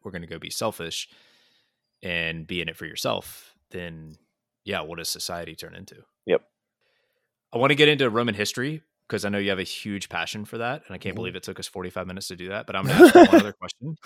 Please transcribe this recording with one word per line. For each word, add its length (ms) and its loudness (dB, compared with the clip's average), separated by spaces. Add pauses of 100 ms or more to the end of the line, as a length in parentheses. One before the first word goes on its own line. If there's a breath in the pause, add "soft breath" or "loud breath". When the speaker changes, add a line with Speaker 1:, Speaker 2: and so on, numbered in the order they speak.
Speaker 1:
we're 80 -12
gonna 160 -10
go 120 -12
be 120 -12
selfish 580 -6 (920)
and 440 -4
be 140 -4
in 80 -6
it 80 -10
for 100 -14
yourself, 680 -8 (160)
then, 460 -14 (480)
yeah, 160 -4
what 180 -10
does 120 -8
society 440 -8
turn 200 -16
into? 300 -20 (220)
Speaker 2:
Yep. 220 0 (1040)
Speaker 1:
I 60 -6
wanna 160 4
get 140 6
into 200 2
Roman 260 0
history, 480 -4 (260)
'cause 160 -4
I 40 -2
know 100 -2
you 120 0
have 80 -2
a 60 -4
huge 440 -8
passion 360 -6
for 140 -12
that, 280 -6
and 80 -14
I 40 -12
can't 140 -8
Speaker 2:
Mm-hmm. 40 -12
Speaker 1:
believe 200 -8
it 60 -12
took 160 -12
us 80 -12
forty-five 400 -10
minutes 220 -12
to 80 -12
do 120 -12
that, 180 -8
but 100 -8
I'm 100 -2
gonna 200 10
ask 80 10
you 100 12
one 100 8
Speaker 2:
<laughs> 60 8
Speaker 1:
other 120 -2
question. 540 -12